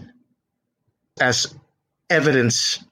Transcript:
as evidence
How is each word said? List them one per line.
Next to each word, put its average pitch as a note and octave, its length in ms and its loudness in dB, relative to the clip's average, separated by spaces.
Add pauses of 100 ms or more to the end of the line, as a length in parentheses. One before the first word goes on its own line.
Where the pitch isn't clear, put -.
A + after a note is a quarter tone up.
(1200)
as B2+ 340 -2 (560)
evidence C#3 720 0 (100)